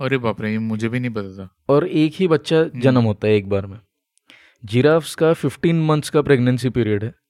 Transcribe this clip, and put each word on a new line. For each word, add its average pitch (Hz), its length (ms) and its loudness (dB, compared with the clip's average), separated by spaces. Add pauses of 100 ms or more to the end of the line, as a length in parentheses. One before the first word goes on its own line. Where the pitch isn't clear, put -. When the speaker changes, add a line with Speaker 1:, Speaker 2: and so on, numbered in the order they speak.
Speaker 1:
अरे 131 180 0
बाप 113 240 -4
रे, 107 100 -4
ये 110 60 -2
मुझे 110 300 -4
भी 123 120 -4
नहीं 123 100 -4
पता 101 220 -8
था। 95 240 -18 (120)
Speaker 2:
और 147 200 2
एक 156 260 0
ही 185 140 0
बच्चा 160 300 0
Speaker 1:
हम्म। 160 220 -2
Speaker 2:
जन्म 127 200 4
होता 107 280 0
है 107 60 4
एक 101 140 0
बार 98 180 -2
में। 98 120 -16 (840)
जिराफ्स 139 500 2
का 165 180 2
फिफ्टीन 165 480 -2
मंथ्स 156 300 0
का 151 120 2
प्रेगनेंसी 127 460 2
पीरियड 107 360 0
है 127 100 -8 (160)